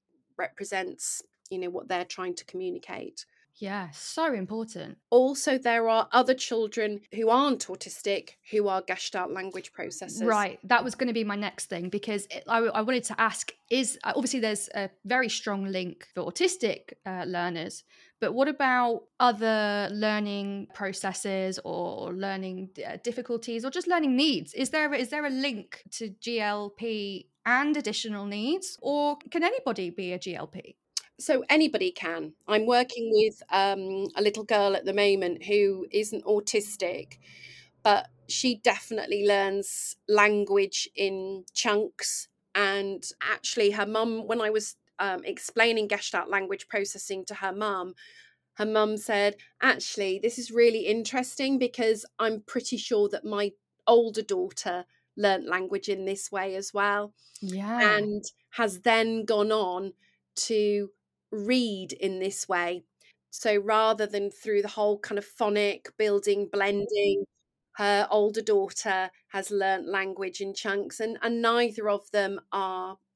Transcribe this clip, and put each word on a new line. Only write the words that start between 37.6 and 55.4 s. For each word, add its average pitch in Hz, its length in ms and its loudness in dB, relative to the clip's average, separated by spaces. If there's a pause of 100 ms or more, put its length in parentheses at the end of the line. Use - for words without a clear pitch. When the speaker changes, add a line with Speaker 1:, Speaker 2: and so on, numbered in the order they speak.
Speaker 1:
but 202 260 6 (180)
she - 280 0
definitely 208 720 0
learns 196 680 0 (120)
language 202 880 4
in 190 560 -4
chunks. - 760 -2 (260)
And 196 500 0 (180)
actually 208 500 0
her 208 120 0
mum, 220 420 -2
when 226 140 0
I 214 80 0
was, 214 280 -2 (220)
um, 185 260 -2
explaining 226 640 0
Gestalt 202 420 -2
language 190 380 -2
processing 196 580 -6
to 208 80 -12
her 196 180 -4
mum, 196 400 -4 (640)
her 208 100 -4
mum 214 320 2
said, 208 400 0 (240)
"Actually, 196 600 0
this 233 180 -2
is 233 120 -10
really 226 360 6
interesting 254 720 0
because 233 480 0 (120)
I'm 220 220 0
pretty - 380 -6
sure 208 320 2
that 196 160 -6
my 202 260 -2 (340)
older 226 360 6
daughter 185 640 -4 (320)
learnt 196 280 2